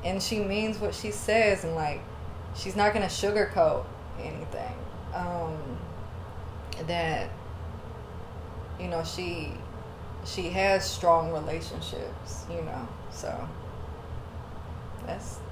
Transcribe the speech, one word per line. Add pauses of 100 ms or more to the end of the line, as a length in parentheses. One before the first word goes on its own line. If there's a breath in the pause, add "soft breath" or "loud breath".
and
she
means
what
she
says,
and,
like, (560)
she's
not
gonna
sugarcoat (380)
anything. (400)
Um, (1300)
that, (1500)
you
know,
she, (720)
she
has
strong
relationships,
you
know, (240)
so (1600)
that's (120)